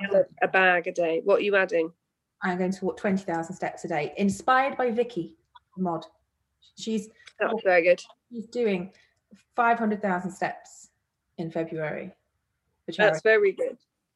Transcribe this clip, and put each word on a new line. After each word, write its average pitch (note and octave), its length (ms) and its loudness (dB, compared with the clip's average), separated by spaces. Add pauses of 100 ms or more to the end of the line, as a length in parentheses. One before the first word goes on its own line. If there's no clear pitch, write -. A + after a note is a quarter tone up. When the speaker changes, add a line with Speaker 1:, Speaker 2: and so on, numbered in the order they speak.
Speaker 1:
something. G3 160 0
Speaker 2:
have F#3 100 4 (160)
a F3 60 0
bag F3+ 380 4
a F3+ 60 -6
day. E3 320 0
What G3 160 4
are - 20 -2
you G3+ 140 2
adding? F3 360 0 (500)
Speaker 1:
I'm F3+ 160 -2
going F#3 140 0
to F#3+ 120 -8
walk F3+ 120 -4
twenty F#3+ 260 -2
thousand E3+ 320 -6
steps - 300 -8
a E3 40 -10
day, D3+ 280 -4
inspired C4 600 0
by B3 140 0
Vicky A3 460 -4 (400)
Mod. E3+ 300 -4 (720)
She's A3 300 -6 (300)
Speaker 2:
That's G#3+ 260 -2
very F3+ 180 4
good. F3+ 200 4 (300)
Speaker 1:
she's A#3 140 -12
doing G3 460 -2 (640)
five A#3 240 2
hundred G#3+ 240 0
thousand F3+ 300 -2
steps - 560 -8 (500)
in D#3+ 120 -6
February E3 600 -6 (760)
for E3+ 60 -12
Speaker 2:
That's E3 40 -10
Speaker 1:
charity. F#3+ 260 4
Speaker 2:
very G#3 300 4
good. - 260 -6 (380)